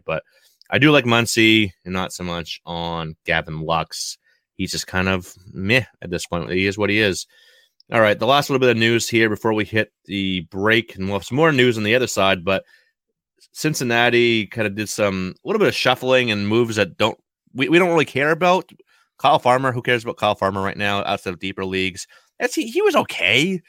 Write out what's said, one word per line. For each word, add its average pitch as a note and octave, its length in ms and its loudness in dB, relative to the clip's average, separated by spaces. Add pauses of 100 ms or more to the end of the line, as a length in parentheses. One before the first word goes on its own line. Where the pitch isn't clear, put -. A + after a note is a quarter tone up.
But D#2+ 180 -6 (460)
I G2+ 80 0
do D3 140 6
like C#3 140 4
Muncy, A2 640 4 (120)
and F2+ 100 -8
not F#2 200 -6
so F#2 100 -10
much E2+ 420 -8
on E2+ 500 -8 (100)
Gavin D#2+ 360 -4
Lux. D#2+ 560 -6 (380)
He's F#2 160 -6
just - 160 -8
kind F#2 220 -2
of F#2 240 -4 (180)
meh G#2 340 -2 (160)
at F2+ 80 -12
this E2+ 160 -6
point. E2 260 -6
He F#2+ 160 0
is G2 100 -4
what G#2 120 -2
he G#2 100 0
is. G2 280 -2 (640)
All A2+ 100 2
right, G#2 180 4
the A2 80 -2
last C#3 220 2
little C3+ 100 0
bit B2+ 120 4
of A2+ 60 0
news A2+ 320 2
here A2+ 200 2
before A2 240 -2
we G#2+ 120 -2
hit A2 260 -2 (140)
the F#2+ 360 -2 (100)
break, A2 440 0
and F#2+ 100 -6
we'll G2+ 120 -2
have F#2 80 -8
some B2 120 -8
more D#3+ 140 4
news B2 260 4
on A2 60 -4
the G#2+ 120 2
other B2 120 2
side, F#2+ 380 0
but F#2+ 180 0 (880)
Cincinnati A#2+ 960 2
kind A2 200 -4
of G2 80 -6
did G#2 140 -6
some, F#2+ 440 -2 (100)
a B2 40 -10
little G#3+ 120 0
bit F#3 80 4
of A2+ 80 2
shuffling B2+ 560 2
and G2+ 160 -2
moves A2+ 280 0
that G2 220 0
don't, G#2+ 200 0 (360)
we, B2+ 160 -2
we E3+ 100 4
don't F3+ 100 2
really E3 160 2
care C#3+ 260 -2
about. F3+ 380 2 (480)
Kyle C#3+ 220 2
Farmer, B2+ 320 2
who A#2+ 100 -6
cares A#2+ 220 0
about A#2 140 -8
Kyle G#2+ 180 0
Farmer G2 260 -2
right G2 160 -4
now G2+ 260 -2
outside G2 300 -4
of E2 60 -14
deeper F#2+ 260 -8
leagues? F#2 420 -4 (320)
That's, B3 160 -4
he, D4+ 140 -4
he D4 120 -2
was G4 140 2
okay D3 720 0